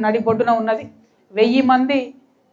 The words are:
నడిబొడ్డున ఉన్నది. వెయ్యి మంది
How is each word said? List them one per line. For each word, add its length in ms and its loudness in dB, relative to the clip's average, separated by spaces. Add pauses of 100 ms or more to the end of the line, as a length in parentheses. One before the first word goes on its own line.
నడిబొడ్డున 460 0 (100)
ఉన్నది. 240 -4 (480)
వెయ్యి 380 2
మంది 280 2 (540)